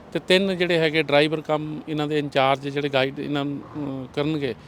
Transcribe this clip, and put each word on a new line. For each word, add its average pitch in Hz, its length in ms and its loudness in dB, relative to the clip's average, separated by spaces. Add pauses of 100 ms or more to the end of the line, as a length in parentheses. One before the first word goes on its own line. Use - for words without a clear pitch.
(140)
ਤੇ 165 60 -2
ਤਿੰਨ 190 380 2
ਜਿਹੜੇ 175 200 2
ਹੈਗੇ 160 260 2
ਡਰਾਈਵਰ 151 380 2
ਕਮ 151 480 -4
ਇਹਨਾਂ 151 180 -2
ਦੇ 151 120 0
ਇੰਚਾਰਜ 139 500 2
ਜਿਹੜੇ 143 200 -4
ਗਾਈਡ 135 300 0
ਇਹਨਾਂ 143 260 -4
ਨੂੰ, 135 600 -8
ਅ, - 100 -14
ਕਰਨਗੇ, 147 400 -2 (120)